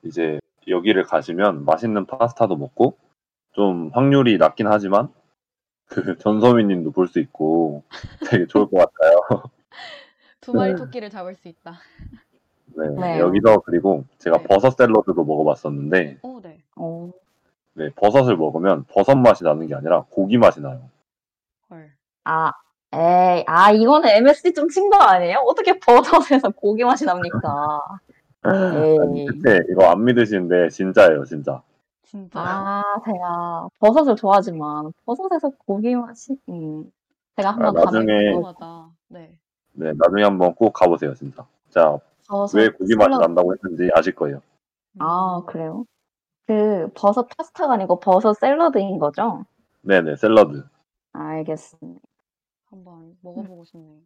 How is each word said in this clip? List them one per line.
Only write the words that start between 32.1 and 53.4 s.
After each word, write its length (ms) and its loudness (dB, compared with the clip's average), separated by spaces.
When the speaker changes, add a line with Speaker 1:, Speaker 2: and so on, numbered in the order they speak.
Speaker 3:
아, 420 -8
제가 640 -8
버섯을 360 4
좋아하지만 760 -2
버섯에서 460 -6
고기 280 -4
맛이, 420 -10
음, 420 -14
제가 140 -4
Speaker 1:
아, 20 -6
Speaker 3:
한번 220 -2
가면 100 4
Speaker 1:
나중에 480 2
Speaker 2:
궁금하다. 580 -10
네. 300 -20
Speaker 1:
네, 240 -8
나중에 280 2
한번 300 2
꼭 180 2
가보세요, 420 0
진짜. 320 -18
자, 280 2
Speaker 3:
버섯 320 -4
Speaker 1:
왜 120 4
고기 260 -2
맛이 140 4
Speaker 3:
샐러드. 120 0
Speaker 1:
난다고 320 0
했는지 400 -6
아실 200 2
거예요. 260 -6
Speaker 3:
아, 400 -4
Speaker 2:
음. 80 -14
Speaker 3:
그래요? 380 -12
그 480 -2
버섯 420 -2
파스타가 380 -4
아니고 260 -2
버섯 340 2
샐러드인 640 -2
거죠? 460 -6
Speaker 1:
네네, 340 0
샐러드. 480 2
Speaker 3:
알겠습니다. 880 -14
Speaker 2:
한번 520 -20
먹어보고 440 -18